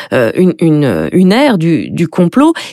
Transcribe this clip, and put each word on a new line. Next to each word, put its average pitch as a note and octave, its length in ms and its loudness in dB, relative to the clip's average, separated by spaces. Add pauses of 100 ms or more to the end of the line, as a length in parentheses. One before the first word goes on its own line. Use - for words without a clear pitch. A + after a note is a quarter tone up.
(120)
euh, A#2 220 0
une, F#3 260 2
une, D3 520 0
une F#3 200 4
ère B3+ 240 2
du, D#3+ 340 -2
du D3+ 160 -2
complot F#3 460 0 (200)